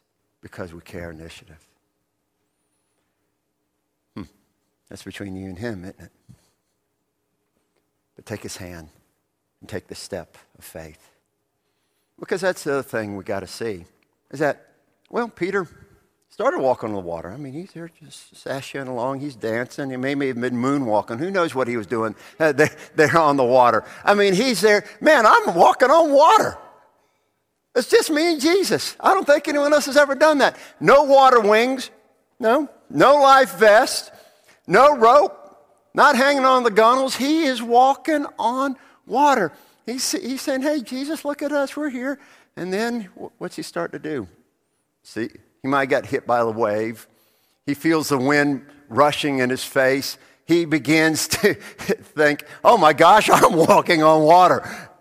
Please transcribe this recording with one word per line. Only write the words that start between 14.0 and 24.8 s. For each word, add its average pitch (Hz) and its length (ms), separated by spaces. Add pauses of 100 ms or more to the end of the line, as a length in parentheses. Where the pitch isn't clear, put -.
is 139 80
that, 143 280 (420)
well, 233 180
Peter 180 400 (600)
started 285 300
walking 127 300
on 104 60
the 95 60
water. 85 300
I 120 60
mean, 139 160
he's 175 200
there 165 160 (120)
just - 320
sashaying 135 540
along. 127 320
He's 139 160
dancing. 120 540
He 127 80
may, 135 180
may 139 120
have 120 120
been 123 160
moonwalking. 120 640
Who 175 100
knows 170 260
what 131 120
he 120 100
was 101 100
doing, 110 280 (240)
uh, 156 120
there, 143 240 (200)
there 151 220
on 143 200
the 135 60
water? 120 400 (200)
I - 100
mean, 202 200
he's 214 280
there. 214 240 (140)